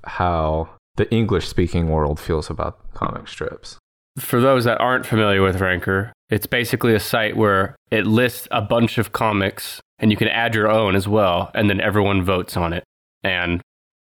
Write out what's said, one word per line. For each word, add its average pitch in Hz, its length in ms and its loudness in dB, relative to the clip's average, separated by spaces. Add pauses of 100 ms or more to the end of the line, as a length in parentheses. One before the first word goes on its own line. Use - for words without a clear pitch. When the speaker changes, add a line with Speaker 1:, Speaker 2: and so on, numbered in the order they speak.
Speaker 1:
how 80 640 -2 (280)
the 104 140 -2
English-speaking 92 800 0
world 78 320 0
feels 78 300 -4
about 78 420 -8
comic - 360 -8
strips. - 500 -12 (400)
Speaker 2:
For 127 220 -2
those 131 240 4
that 120 160 2
aren't 127 260 0
familiar 104 360 2
with 95 180 2
Ranker, 95 520 0 (160)
it's 110 180 -2
basically 120 480 0
a 101 60 2
site 110 360 -2
where 98 380 2 (160)
it 107 160 2
lists 117 440 2
a 120 100 0
bunch 117 380 0
of 107 140 -2
comics, 104 680 -2 (180)
and 110 120 2
you 104 80 2
can 113 100 2
add 113 260 0
your 107 160 2
own 107 260 4
as 98 120 0
well, 98 460 2
and 107 160 2
then 98 100 0
everyone 98 420 2
votes 92 360 -2
on 85 160 -2
it, - 100 -6 (380)
and 90 400 -2 (380)